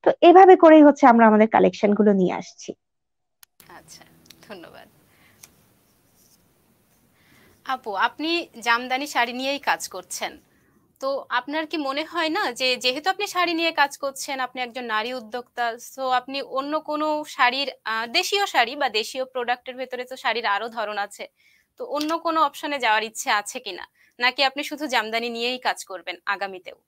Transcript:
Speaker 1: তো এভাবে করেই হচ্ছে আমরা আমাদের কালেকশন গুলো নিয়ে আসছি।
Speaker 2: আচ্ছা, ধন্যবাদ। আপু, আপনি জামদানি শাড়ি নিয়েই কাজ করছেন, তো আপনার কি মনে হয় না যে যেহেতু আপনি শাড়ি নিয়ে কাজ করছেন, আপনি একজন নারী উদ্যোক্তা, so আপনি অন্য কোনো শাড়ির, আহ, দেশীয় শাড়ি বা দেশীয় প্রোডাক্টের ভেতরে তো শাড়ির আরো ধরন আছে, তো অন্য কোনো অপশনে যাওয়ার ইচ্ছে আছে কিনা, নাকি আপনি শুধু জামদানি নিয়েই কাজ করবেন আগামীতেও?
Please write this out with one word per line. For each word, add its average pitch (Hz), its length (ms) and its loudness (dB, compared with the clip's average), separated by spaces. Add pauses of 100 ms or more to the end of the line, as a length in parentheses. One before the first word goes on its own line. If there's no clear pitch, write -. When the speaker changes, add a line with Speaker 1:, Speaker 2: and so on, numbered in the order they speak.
Speaker 1:
তো 339 80 4 (100)
এভাবে 359 340 10
করেই 311 260 10
হচ্ছে 285 260 8
আমরা 233 200 8
আমাদের 214 200 6
কালেকশন 190 460 2
গুলো 208 200 4
নিয়ে 185 200 2
আসছি। - 400 -12 (960)
Speaker 2:
আচ্ছা, - 340 -20 (460)
ধন্যবাদ। - 380 -20 (2750)
আপু, 254 300 -8
আপনি 294 520 -2 (140)
জামদানি 254 460 -2
শাড়ি 247 260 -2
নিয়েই 269 260 -6
কাজ 170 280 -4
করছেন, 180 500 -12 (600)
তো 269 300 -6
আপনার 294 360 -4
কি 320 120 -8
মনে 285 260 -6
হয় 320 260 -4
না 349 220 -4
যে 254 240 -4
যেহেতু 254 340 -4
আপনি 392 180 -6
শাড়ি 349 260 -2
নিয়ে 330 180 -2
কাজ 285 260 0
করছেন, 269 420 -8
আপনি 254 220 -8
একজন 247 220 -10
নারী 226 300 -4
উদ্যোক্তা, 240 600 -8
so 240 280 -16
আপনি 262 400 -4
অন্য 285 380 -6
কোনো 302 480 -6
শাড়ির, 262 440 -2 (140)
আহ, 220 200 -4
দেশীয় 370 400 -2
শাড়ি 285 300 0
বা 277 140 -2
দেশীয় 226 360 -6
প্রোডাক্টের 247 500 -8
ভেতরে 254 280 -10
তো 254 120 -14
শাড়ির 233 300 -4
আরো 208 240 -4
ধরন 214 280 -8
আছে, 202 300 -10 (500)
তো 254 80 -12
অন্য 302 320 -4
কোনো 330 240 -2
অপশনে 285 380 -4
যাওয়ার 220 240 0
ইচ্ছে 226 260 -10
আছে 208 300 -4
কিনা, 185 240 -14 (360)
নাকি 247 240 0
আপনি 269 200 -2
শুধু 294 240 -8
জামদানি 233 420 -2
নিয়েই 240 280 -6
কাজ 233 280 -6
করবেন 180 300 -12 (100)
আগামীতেও? 196 500 -8 (120)